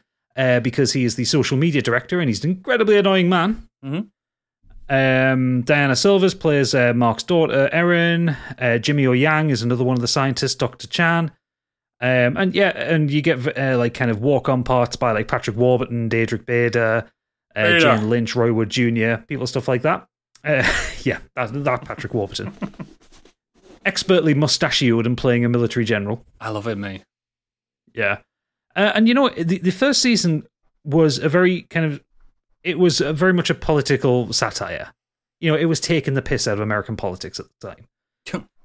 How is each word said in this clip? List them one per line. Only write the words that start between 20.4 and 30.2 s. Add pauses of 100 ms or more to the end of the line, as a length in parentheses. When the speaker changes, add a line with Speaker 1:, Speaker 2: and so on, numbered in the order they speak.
Speaker 1:
Uh, (240)
<laughs>
yeah, (180)
that, (140)
that
Patrick
Warburton. (680)
<laughs>
Expertly
mustachioed
and
playing
a
military
general. (160)
Speaker 2:
I
love
it,
mate. (880)
Speaker 1:
Yeah. (560)
Uh,
and
you
know
what?
The,
the
first
season (380)